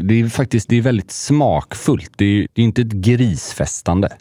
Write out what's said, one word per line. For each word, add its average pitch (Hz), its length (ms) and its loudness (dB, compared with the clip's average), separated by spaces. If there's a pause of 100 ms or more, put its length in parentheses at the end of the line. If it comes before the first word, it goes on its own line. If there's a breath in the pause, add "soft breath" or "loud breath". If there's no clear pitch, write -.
det 110 180 4
är 117 80 0
faktiskt, 120 400 -2
det 117 80 4
är 117 40 2
väldigt 135 300 0
smakfullt. 120 1040 -2
Det 101 100 0
är, 101 280 2
det - 80 0
är 117 40 4
inte 113 160 0
ett 117 100 0
grisfestande. 101 1160 0 (120)